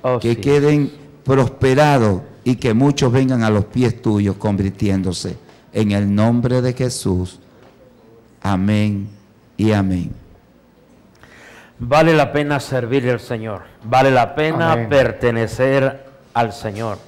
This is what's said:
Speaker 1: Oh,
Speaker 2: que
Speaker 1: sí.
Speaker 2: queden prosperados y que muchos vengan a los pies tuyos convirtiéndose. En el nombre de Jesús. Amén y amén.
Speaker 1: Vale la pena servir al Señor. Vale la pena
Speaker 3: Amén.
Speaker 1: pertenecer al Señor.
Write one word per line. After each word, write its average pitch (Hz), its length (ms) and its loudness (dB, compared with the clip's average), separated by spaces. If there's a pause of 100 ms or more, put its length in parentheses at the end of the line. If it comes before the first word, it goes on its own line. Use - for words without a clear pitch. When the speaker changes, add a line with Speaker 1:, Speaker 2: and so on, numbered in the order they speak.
Speaker 1:
Oh, 127 160 0
Speaker 2:
que 117 180 -2
Speaker 1:
sí. - 20 -
Speaker 2:
queden 143 520 2 (360)
prosperados 131 960 2 (240)
y 123 100 2
que 117 180 -2
muchos 139 380 2
vengan 127 320 2
a 110 60 2
los 104 160 2
pies 123 360 -2
tuyos 101 360 0
convirtiéndose. 95 960 -2 (380)
En 104 180 0
el 101 240 0
nombre 120 460 2
de 123 100 -2
Jesús. 98 680 -6 (1000)
Amén 101 680 -2 (480)
y 107 160 0
amén. 95 400 -2 (1700)
Speaker 1:
Vale 156 340 4
la 147 180 2
pena 147 300 -2
servir 123 480 -2
al 120 100 -2
Señor. 110 440 -10 (200)
Vale 131 260 4
la 123 240 2
pena 160 380 -2
Speaker 3:
Amén. 117 160 -2
Speaker 1:
pertenecer 127 1160 0 (280)
al 117 200 0
Señor. 107 440 -8 (100)